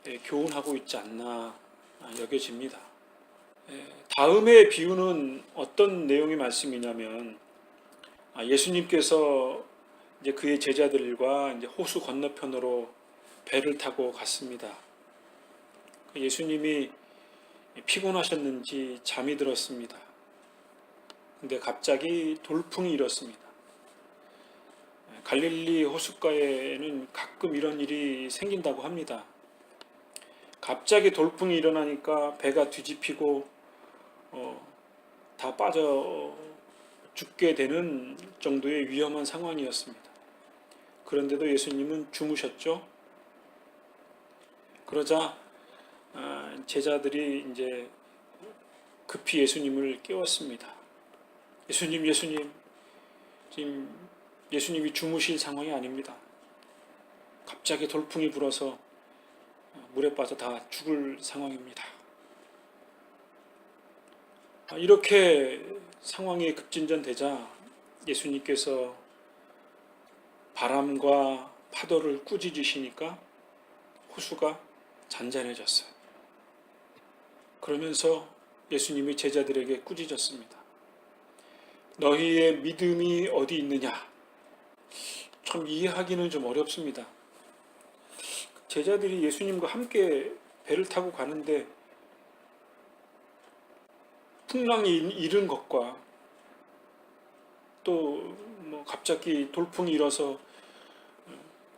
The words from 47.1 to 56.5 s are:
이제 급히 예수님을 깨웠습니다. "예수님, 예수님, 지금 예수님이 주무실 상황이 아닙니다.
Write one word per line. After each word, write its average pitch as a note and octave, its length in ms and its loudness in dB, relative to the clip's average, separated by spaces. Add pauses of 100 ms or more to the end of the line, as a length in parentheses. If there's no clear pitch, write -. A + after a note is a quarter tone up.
이제 B2+ 380 -6 (1160)
급히 - 340 -2
예수님을 C3+ 640 0
깨웠습니다. E3 720 -4 (960)
"예수님, D#3+ 360 -2
예수님, D3+ 460 0 (960)
지금 C#3 400 -8 (640)
예수님이 D3+ 400 -2
주무실 D#3+ 460 -2
상황이 C#3+ 340 -6
아닙니다. C3+ 420 -8 (1300)